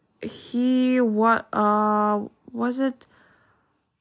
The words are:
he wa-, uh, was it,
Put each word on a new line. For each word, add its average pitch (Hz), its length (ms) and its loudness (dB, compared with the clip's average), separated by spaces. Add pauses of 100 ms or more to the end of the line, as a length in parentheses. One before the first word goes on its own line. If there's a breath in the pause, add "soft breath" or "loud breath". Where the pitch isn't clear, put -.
(220)
he 254 800 0
wa-, 220 440 2 (100)
uh, 208 760 0 (240)
was 247 280 -4
it, 262 260 -2 (960 soft breath)